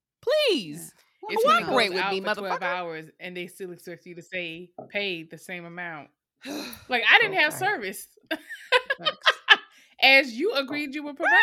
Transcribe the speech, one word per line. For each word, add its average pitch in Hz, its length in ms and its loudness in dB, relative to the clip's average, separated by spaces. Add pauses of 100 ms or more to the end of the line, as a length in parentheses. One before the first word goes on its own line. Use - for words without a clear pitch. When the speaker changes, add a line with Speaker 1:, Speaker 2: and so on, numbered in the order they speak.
(200)
Speaker 1:
Please. 285 720 0 (300)
Speaker 2:
Yeah. 403 80 -14
Speaker 3:
It's 440 160 2
when 622 120 6
it 679 80 -2
Speaker 1:
Cooperate 240 220 2
Speaker 3:
goes 175 60 -4
Speaker 1:
with 185 100 0
Speaker 3:
out 196 80 -2
Speaker 1:
me, 190 80 -2
Speaker 3:
for 202 140 -2
twelve 190 260 -4
Speaker 1:
motherfucker. - 20 -14
Speaker 3:
hours 170 480 -6 (100)
and 180 160 -12
they 175 120 -8
still 180 240 -12
expect 170 340 -16
you 175 100 -14
to 170 60 -16
say, 170 480 -10 (180)
pay 196 360 -4
the 165 140 -18
same 175 260 -14
amount. 170 440 -12 (360)
Speaker 1:
<sighs> 254 40 -14 (400)
Speaker 3:
Like, 247 140 0 (100)
I 403 80 12
didn't 427 160 0
have 302 180 2
Speaker 4:
Okay. - 100 -8
Speaker 3:
service. 359 440 -4 (100)
<laughs> - 120 -12
Speaker 2:
Facts. - 1000 -2 (680)
Speaker 3:
As 269 320 6
you 320 220 -2
agreed 277 400 -4
you 302 80 -8
would 294 140 -10
provide. 349 140 0 (120)